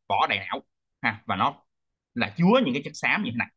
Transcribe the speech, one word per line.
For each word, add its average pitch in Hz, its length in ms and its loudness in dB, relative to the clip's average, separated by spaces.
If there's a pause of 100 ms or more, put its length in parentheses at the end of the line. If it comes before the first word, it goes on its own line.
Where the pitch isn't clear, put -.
vỏ 107 180 2
đại 98 200 -2
não 107 140 -4 (400)
ha. 110 240 -2
Và 104 100 -2
nó 123 200 0 (580)
là 98 240 -2
chứa 208 280 6
những 131 80 -2
cái 143 100 -4
chất - 120 -14
xám 143 280 -2
như 120 80 -6
thế 117 60 -6
này. 113 200 -2